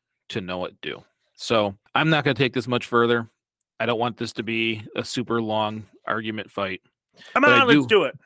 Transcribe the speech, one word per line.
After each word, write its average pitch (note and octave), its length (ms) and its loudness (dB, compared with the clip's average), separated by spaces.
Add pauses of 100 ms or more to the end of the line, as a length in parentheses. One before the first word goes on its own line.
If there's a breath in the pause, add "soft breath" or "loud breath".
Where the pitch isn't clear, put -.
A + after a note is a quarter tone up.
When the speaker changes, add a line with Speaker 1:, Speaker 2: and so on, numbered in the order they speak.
(300)
Speaker 1:
to A2+ 120 -6
know F2+ 240 -6
it - 160 -12
do. - 220 -10 (320)
So G#2 420 0 (160)
I'm D#3 160 2
not D3+ 140 2
gonna C#3 100 2
take B2 200 0
this B2 140 -2
much B2 200 -2
further. A#2 420 2 (500)
I A2+ 60 -4
don't A2+ 140 0
want A#2 180 -4
this A#2 160 -6
to A#2+ 100 -8
be A2+ 400 -2 (120)
a A#2+ 100 -4
super A#2 360 -2
long G#2+ 440 -4 (200)
argument G#2+ 460 -6
fight. F#2+ 300 -6 (520 loud breath)
Speaker 2:
Come B3+ 100 2
Speaker 1:
But D4 100 6
I C#4 80 6
Speaker 2:
on, C4 60 2
let's D3+ 180 6
Speaker 1:
do, - 20 -6
Speaker 2:
do G3 160 4
it. C3 220 -4